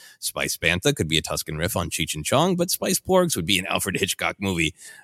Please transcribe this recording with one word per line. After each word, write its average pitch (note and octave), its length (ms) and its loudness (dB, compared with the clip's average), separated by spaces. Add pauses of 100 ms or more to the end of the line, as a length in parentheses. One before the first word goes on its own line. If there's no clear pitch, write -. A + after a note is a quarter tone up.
(200)
Spice - 360 -4
Bantha F2 400 2
could D#2+ 120 -2
be D#2 100 2
a D2+ 40 2
Tusken D#2 360 -4
riff E2 180 -2
on F2 140 -2
Cheech - 240 -4
and D2+ 100 -6
Chong, E3 320 2
but F3 140 0
Spice - 300 -2
Porgs F3+ 360 2
would F2+ 120 -2
be F#2+ 100 4
an F2+ 80 0
Alfred F#2+ 320 -2
Hitchcock F2 420 -2
movie. E2+ 360 0 (280)